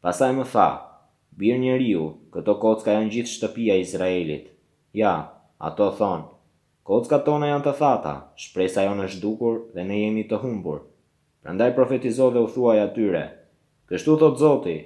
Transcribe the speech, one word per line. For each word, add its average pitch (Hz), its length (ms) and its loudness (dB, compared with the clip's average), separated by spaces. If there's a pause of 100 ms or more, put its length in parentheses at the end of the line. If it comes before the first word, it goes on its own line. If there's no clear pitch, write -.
Pastaj 127 320 2
më 131 160 -4
tha: 95 160 4 (640)
"Bir 110 280 0
njeriu, 127 440 0 (300)
këto 92 260 0
kocka 110 320 2
janë 107 220 0
gjithë 120 200 -6
shtëpia 113 420 -2
e 92 100 2
Izraelit." 90 640 -4 (440)
Ja, 104 200 2 (460)
ato 90 320 -2
thon: 90 340 -2 (580)
"Kockat 120 420 0
tona 147 220 0
janë 143 160 -2
të 143 160 0
thata, 131 340 0 (220)
shpresa 92 480 -2
jonë 98 240 -2
është 95 140 -10
dukur 110 340 -2 (180)
dhe 90 100 -8
ne 101 180 -2
jemi 107 260 -2
të 107 140 -4
humbur." 90 380 -6 (640)
Prandaj 104 340 0
profetizo 127 560 2
dhe 120 120 4
u 110 40 2
thuaj 113 360 2
atyre: 98 400 -2 (640)
"Kështu 156 320 2
thot 147 180 6
Zoti 135 480 2